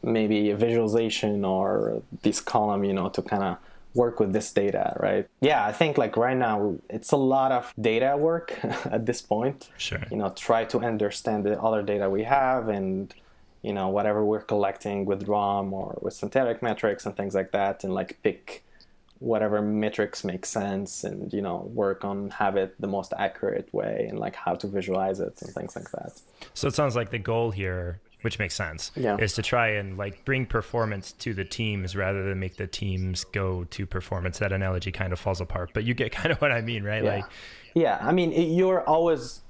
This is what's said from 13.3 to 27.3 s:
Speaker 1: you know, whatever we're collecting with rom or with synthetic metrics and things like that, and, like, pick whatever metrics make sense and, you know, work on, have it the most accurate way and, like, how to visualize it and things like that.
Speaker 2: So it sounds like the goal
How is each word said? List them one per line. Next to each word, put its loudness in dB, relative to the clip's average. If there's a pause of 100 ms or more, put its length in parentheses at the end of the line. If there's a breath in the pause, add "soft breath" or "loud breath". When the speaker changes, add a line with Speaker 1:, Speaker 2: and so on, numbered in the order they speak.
Speaker 1:
you -2
know, 0
whatever 2
we're 2
collecting -2
with -2
rom 2
or -8
with -4
synthetic 0
metrics 0
and -6
things -4
like 0
that, 0
and, -2
like, -4
pick -4 (560 soft breath)
whatever 2
metrics 0
make -6
sense -4
and, -8
you -2
know, -6
work 0
on, -4
have 0
it 0
the -4
most -4
accurate -2
way -2
and, -6
like, -6
how -2
to -6
visualize -2
it -8
and -12
things -8
like -12
that. -12 (340 loud breath)
Speaker 2:
So -2
it 2
sounds 2
like -2
the -4
goal 0